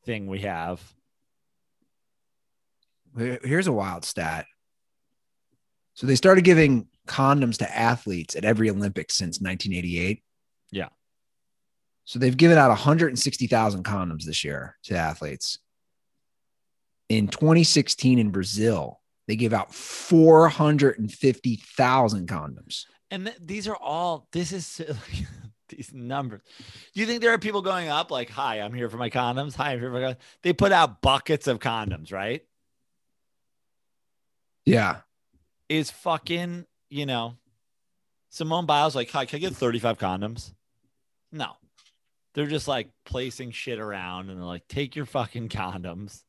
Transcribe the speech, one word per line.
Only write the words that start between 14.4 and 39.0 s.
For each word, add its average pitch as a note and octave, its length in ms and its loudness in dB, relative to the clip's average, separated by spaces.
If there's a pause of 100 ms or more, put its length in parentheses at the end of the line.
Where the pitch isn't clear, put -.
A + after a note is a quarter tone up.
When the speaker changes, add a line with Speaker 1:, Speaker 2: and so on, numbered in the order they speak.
Speaker 2:
year C#2+ 400 -10
to F#2+ 120 -4
athletes. D#2 600 -6 (1500)
In G#2+ 180 2
twenty D#3+ 360 4
sixteen C3 540 2
in A2 120 2
Brazil, G2 680 -2 (260)
they A2 100 -2
gave A2 160 0
out G#2 220 -4
four D#3+ 760 8
hundred D3 500 4
and G#2+ 140 -6
fifty B2 440 0
thousand A2+ 720 0
condoms. D2+ 560 -10 (260)
Speaker 1:
And F#3+ 160 -8
th-, A#3 140 -12
these F#3+ 280 -10
are G#3+ 80 -6
all, E3 560 -6
this E3+ 200 -4
is F3 300 -12 (460)
<laughs> - 400 -20
these - 260 -16
numbers. B2 460 -8 (520)
Do G3 80 -8
you A3+ 60 0
think A#3 160 -4
there A#3 100 4
are A3+ 60 2
people G3+ 240 -4
going F3+ 260 -4
up D3+ 220 -2
like, B2 200 -4
"Hi, A#2+ 300 -6
I'm G#2+ 140 -8
here A#2+ 160 -6
for A2 80 -14
my A#2+ 120 -6
condoms. B2+ 440 -4
Hi, C#3 180 -4
I'm B2+ 60 -6
here A#2+ 120 -6
for B2 100 -6
my - 0 -
condoms." B2+ 160 -4 (260)
They F3+ 100 0
put G3 200 4
out D#3 280 4
buckets C#3 460 0
of A#2+ 140 0
condoms, G#2 520 -6
right? G#2 300 -6 (2250)
Speaker 2:
Yeah. G#2+ 340 2 (720)
Speaker 1:
Is D3+ 240 -2
fucking, F3 720 -6 (240)
you C#3+ 160 -8
know, A#2+ 300 -6 (920)
Simone E3 360 -4
Biles D3 300 2
like, A#2+ 160 -4